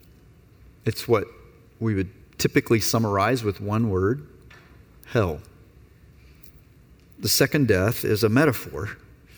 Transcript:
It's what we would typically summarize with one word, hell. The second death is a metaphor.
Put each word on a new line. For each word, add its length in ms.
It's 240
what 180
we 160
would 140
typically 420
summarize 640
with 180
one 280
word, 380
hell. 340
The 100
second 380
death 360
is 200
a 60
metaphor. 680